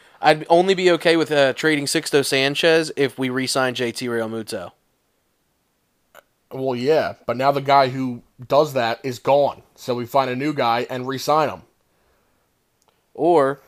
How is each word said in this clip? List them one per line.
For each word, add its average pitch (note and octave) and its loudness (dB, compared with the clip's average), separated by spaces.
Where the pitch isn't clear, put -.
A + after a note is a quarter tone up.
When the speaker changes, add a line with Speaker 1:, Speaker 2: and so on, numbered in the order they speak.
Speaker 1:
"I'd D#3 2
only F#3 4
be F3+ 2
okay E3 2
with, D3+ 0
uh, C#3 4
trading D3+ 0
Sixto D3 0
Sanchez D3 0
if C3+ -2
we C3 -2
re-sign C3 -2
J B2 -4
T B2+ -8
Realmuto." A2+ -6
Speaker 2:
Well, C3 -6
yeah, B2+ 0
but A#2+ -4
now C3+ 2
the C#3 -2
guy C#3 4
who B2+ -6
does C#3+ 2
that A#2 -2
is B2 -6
gone. C#3 0
So - -8
we A#2+ -6
find C3 0
a B2+ -6
new D3 -4
guy A#2+ 0
and B2+ -8
re-sign C#3+ 0
him. F#2 -10
Speaker 1:
Or, C#3+ 0